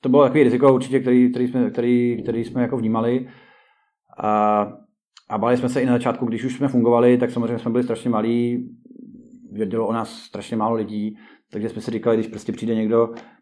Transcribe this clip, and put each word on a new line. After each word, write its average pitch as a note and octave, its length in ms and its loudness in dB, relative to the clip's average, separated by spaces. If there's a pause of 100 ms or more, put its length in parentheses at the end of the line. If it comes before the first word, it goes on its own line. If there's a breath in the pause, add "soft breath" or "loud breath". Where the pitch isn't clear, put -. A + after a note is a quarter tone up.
to C3 80 -2
bylo C#3+ 140 6
takový C3+ 200 4
riziko B2+ 300 6
určitě, C3 260 0
který, B2 320 4
který B2 160 -2
jsme, B2 220 -2
který, A#2+ 540 0
který A2+ 200 -4
jsme B2 180 -4
jako B2 160 -2
vnímali. A#2 500 -2 (920 loud breath)
A, G#2+ 440 2 (680)
a A2 80 -6
báli A#2+ 200 0
jsme B2+ 120 -2
se B2+ 120 -2
i B2+ 40 0
na B2+ 80 2
začátku, A#2+ 320 -2
když A2+ 180 -6
už B2+ 120 -6
jsme C3+ 120 -2
fungovali, B2 500 4
tak B2 140 0
samozřejmě A#2 280 -4
jsme A#2+ 120 -6
byli B2 120 0
strašně A#2 260 -4
malí, A#2+ 600 -2 (800)
vědělo G#2+ 360 -4
o A2 60 -2
nás A2+ 200 -6
strašně - 440 -10
málo A2 180 0
lidí, G#2+ 420 -6 (340 loud breath)
takže G#2+ 180 -6
jsme G#2+ 120 -10
si A2+ 100 -6
říkali, A2+ 260 0
když A2 100 -2
prostě - 240 -10
přijde A2 240 -4
někdo, A2+ 340 2 (320 loud breath)